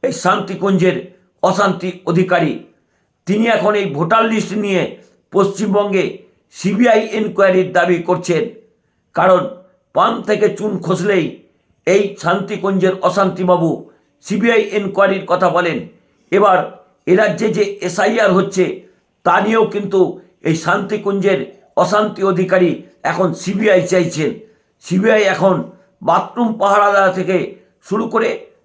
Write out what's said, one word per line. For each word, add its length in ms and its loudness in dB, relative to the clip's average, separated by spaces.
এই 100 -2
শান্তিকুঞ্জের 720 0
অশান্তি 460 0
অধিকারী। 440 0
তিনি 180 2
এখন 200 0
এই 180 -2
ভোটার 380 2
লিস্ট 200 -2
নিয়ে 180 0
পশ্চিমবঙ্গে 720 0
সিবিআই 460 2
ইনকোয়ারির 560 2
দাবি 240 2
করছেন, 360 0
কারণ 260 4
পান 160 2
থেকে 340 0
চুন 160 -4
খসলেই 400 0
এই 140 4
শান্তিকুঞ্জের 800 0
অশান্তিবাবু 680 0
সিবিআই 360 2
ইনকোয়ারির 480 0
কথা 240 0
বলেন। 280 0
এবার 260 4
এ 80 4
রাজ্যে 340 0
যে 140 0
এসআইআর 500 0
হচ্ছে 260 0
তা 180 2
নিয়েও 300 2
কিন্তু 260 -2
এই 140 2
শান্তিকুঞ্জের 760 -2
অশান্তি 400 0
অধিকারী 400 2
এখন 160 0
সিবিআই 400 2
চাইছেন। 400 0
সিবিআই 400 2
এখন 220 2
বাথরুম 480 0
পাহারা 300 4
দেওয়া 260 2
থেকে 200 -2
শুরু 280 -4
করে 160 0